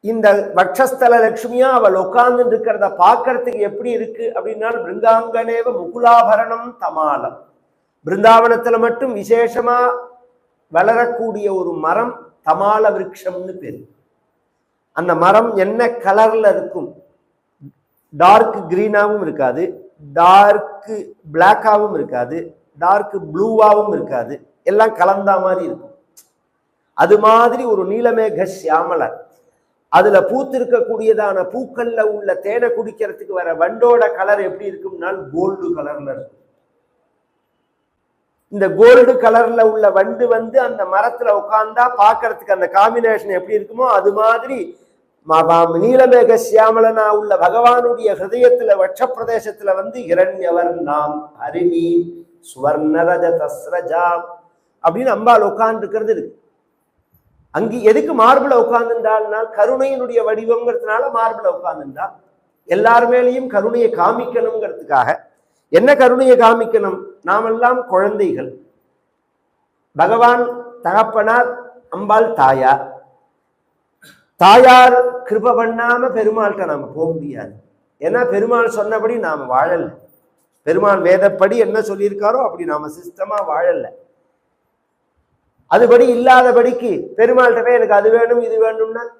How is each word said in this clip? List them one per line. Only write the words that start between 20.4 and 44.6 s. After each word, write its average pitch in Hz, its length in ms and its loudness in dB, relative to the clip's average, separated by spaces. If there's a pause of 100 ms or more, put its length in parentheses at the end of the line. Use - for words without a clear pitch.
பிளாக்காவும் 208 600 2
இருக்காது, 139 640 -8 (220)
டார்க் 196 420 -2 (140)
ப்ளூவாவும் 214 580 2
இருக்காது, 127 540 -8 (160)
எல்லாம் 214 340 0
கலந்தா 196 280 0
மாதிரி 185 400 -2
இருக்கும். - 300 -12 (1000)
அது 208 260 4
மாதிரி 240 460 2
ஒரு 196 220 -2
நீலமேக 220 640 -2 (140)
சியாமலர். 160 640 -4 (640)
அதுல 190 320 4
பூத்திருக்கக்கூடியதான 220 1200 -2
பூக்கள்ல 233 580 -8
உள்ள 208 340 -2
தேனை 220 340 -4
குடிக்கிறதுக்கு 214 600 -8
வர 175 260 -6
வண்டோட 226 600 2
கலர் 196 280 -2
எப்படி 190 280 -8
இருக்கும்னா, 180 540 -12 (100)
கோல்டு 175 420 -4
கலர்ல 147 260 -10
இருக்கும். - 420 -14 (2000)
இந்த 196 220 -2
கோல்டு 247 420 8
கலர்ல 233 480 2
உள்ள 214 300 4
வண்டு 226 380 0
வந்து 226 320 0
அந்த 220 240 -4
மரத்துல 214 380 -2
உட்கார்ந்தா 214 520 -2
பாக்குறதுக்கு 226 760 0
அந்த 185 220 -2
காம்பினேஷன் 220 540 0
எப்படி 190 300 -4
இருக்குமோ, 214 160 -6
அது 214 400 0
மாதிரி 226 640 -2 (500)